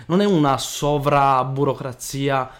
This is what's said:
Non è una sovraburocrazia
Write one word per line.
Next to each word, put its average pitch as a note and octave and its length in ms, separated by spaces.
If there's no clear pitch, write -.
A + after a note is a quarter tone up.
Non F3+ 140
è G#3 40
una D3 320
sovraburocrazia C3+ 1080